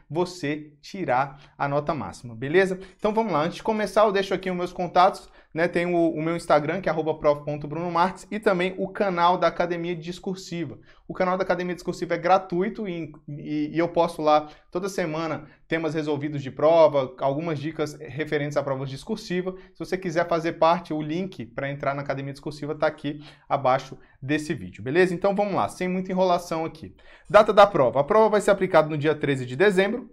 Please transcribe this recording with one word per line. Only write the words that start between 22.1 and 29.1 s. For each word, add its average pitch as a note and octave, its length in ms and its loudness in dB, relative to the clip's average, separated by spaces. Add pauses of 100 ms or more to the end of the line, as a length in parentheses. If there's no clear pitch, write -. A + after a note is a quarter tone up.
Discursiva D3 420 -10
tá D#3 120 0
aqui D3 360 -6 (260)
abaixo C3+ 500 0 (220)
desse D3+ 340 -2
vídeo, F#2 280 -12
beleza? F3 320 2
Então G3 200 0
vamos G3+ 200 -2
lá, A2 140 0
sem F3+ 200 -6
muita F#3 240 -4
enrolação F3 520 0
aqui. - 300 -12 (340)
Data G#3+ 240 6
da G3+ 140 10
prova. C3 340 4
A C#3+ 40 2
prova A3 240 6
vai G#3 120 2
ser G#3 100 4
aplicada F3+ 380 4
no D#3 100 -4
dia D3 160 2